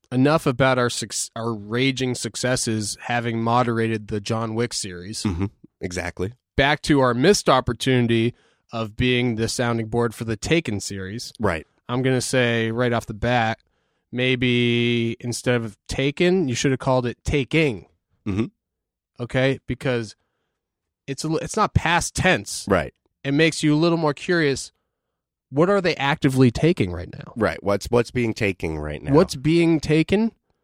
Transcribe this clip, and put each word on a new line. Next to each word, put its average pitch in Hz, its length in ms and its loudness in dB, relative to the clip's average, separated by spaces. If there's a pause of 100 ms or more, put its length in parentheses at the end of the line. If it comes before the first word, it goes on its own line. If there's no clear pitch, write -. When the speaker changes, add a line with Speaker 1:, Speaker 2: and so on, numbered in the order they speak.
(120)
Speaker 1:
enough 139 320 2
about 131 340 2
our 123 120 0
suc-, - 440 -8
our 117 200 -6
raging 123 600 -2
successes 113 880 -4
having 120 420 -4
moderated 113 640 0
the 107 120 -4
John 113 340 -4
Wick 117 200 -2
series. 92 480 -10
Speaker 2:
Mm-hmm. 95 240 -2 (340)
Exactly. 90 540 -6 (200)
Speaker 1:
Back 143 280 2
to 143 180 4
our 123 140 4
missed 156 340 4
opportunity 120 840 2 (380)
of 113 220 -6
being 123 420 2
the 113 120 0
sounding 117 380 -2
board 117 280 -2
for - 100 -10
the 113 120 -2
Taken 139 440 -2
series. 98 600 -10
Speaker 2:
Right. 87 260 -2 (220)
Speaker 1:
I'm 123 140 -2
gonna 127 180 2
say 117 500 0
right 120 220 0
off 113 140 -2
the 117 80 -10
bat, 113 440 0 (540)
maybe 120 1080 2
instead 123 340 -2
of 113 240 -4 (100)
Taken, 175 600 0
you 120 60 0
should 139 180 2
have 127 80 -2
called 127 260 0
it 117 180 -4
Taking. 143 640 0 (400)
Speaker 2:
Mm-hmm. 104 200 0 (720)
Speaker 1:
Okay? 131 480 0
Because 120 480 -4 (920)
it's 135 180 -8
a 156 40 -4
li-, 160 120 -2
it's - 160 -8
not 208 180 0
past 165 400 2
tense. - 540 0
Speaker 2:
Right. 82 240 2 (320)
Speaker 1:
It 139 80 -2
makes 156 300 2
you 151 120 4
a - 20 4
little 165 220 2
more 151 160 0
curious. 156 580 -2 (800)
What 156 200 2
are 202 100 4
they 170 140 0
actively 135 560 4
taking 151 400 0
right 85 220 -8
now? - 240 -16
Speaker 2:
Right. 92 260 -2
What's, 98 240 -2
what's 117 240 0
being 117 240 -2
taken 92 440 -4
right 76 220 -8
now? 73 120 -2
Speaker 1:
What's 156 240 4
being 165 420 2
taken? 160 540 0 (320)